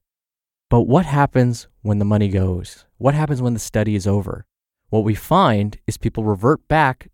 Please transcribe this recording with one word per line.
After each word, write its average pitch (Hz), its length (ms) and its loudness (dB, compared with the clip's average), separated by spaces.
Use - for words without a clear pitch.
But 120 120 4
what 156 220 2
happens 135 640 0
when 104 160 0
the 104 60 0
money 104 240 2
goes? 92 560 -4
What 135 180 0
happens 147 280 -2
when 123 120 0
the 110 60 -6
study 107 340 -2
is 101 120 -2
over? 98 400 -4
What 107 160 0
we 107 120 2
find 110 600 0
is - 120 -8
people 113 260 -4
revert 107 440 0
back 147 460 0